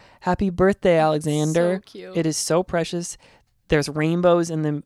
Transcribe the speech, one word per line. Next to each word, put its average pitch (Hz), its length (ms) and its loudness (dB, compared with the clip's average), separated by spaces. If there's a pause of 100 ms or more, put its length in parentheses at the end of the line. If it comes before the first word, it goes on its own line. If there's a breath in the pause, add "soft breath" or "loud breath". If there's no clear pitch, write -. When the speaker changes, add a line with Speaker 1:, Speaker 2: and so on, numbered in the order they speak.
(220 loud breath)
Speaker 1:
Happy 185 300 -2
birthday, 180 480 2
Alexander." 156 800 0 (100)
Speaker 2:
So - 40 -20
cute. 185 260 -14
Speaker 1:
It 165 100 0
is 156 100 -2
so 170 260 0
precious. 170 540 -4 (520 soft breath)
There's 151 200 2
rainbows 170 640 2
in 156 120 -4
the, 147 240 -4